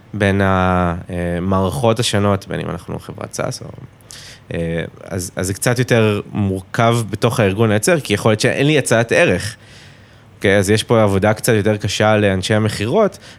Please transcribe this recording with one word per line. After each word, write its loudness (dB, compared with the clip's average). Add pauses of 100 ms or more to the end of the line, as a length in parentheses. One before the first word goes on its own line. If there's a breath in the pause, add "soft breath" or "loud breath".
(140)
בין 2
המערכות 0
השונות, -2
בין -6
אם -6
אנחנו -10
חברת -14
סאס -6
או -14 (840 loud breath)
אה, -6 (460)
אז, -8
אז -4
זה -2
קצת -2
יותר 2 (120)
מורכב 0 (140)
בתוך -2
הארגון 2
לייצר, 2
כי -2
יכול 2
להיות 2
שאין 0
לי 2
הצעת 2
ערך. 2 (800 loud breath)
אוקיי, 2
אז 2
יש 2
פה 2
עבודה 2
קצת -2
יותר 2
קשה 2
לאנשי 0
המכירות, 0 (200 loud breath)